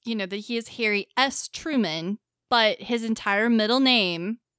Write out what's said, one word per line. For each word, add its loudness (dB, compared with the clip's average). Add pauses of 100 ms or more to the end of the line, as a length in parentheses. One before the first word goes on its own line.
you -4
know, -4
that -8
he -6
is -6
Harry -2 (100)
S. 0
Truman, -2 (320)
but 2
his -4
entire 0
middle 4
name 2 (200)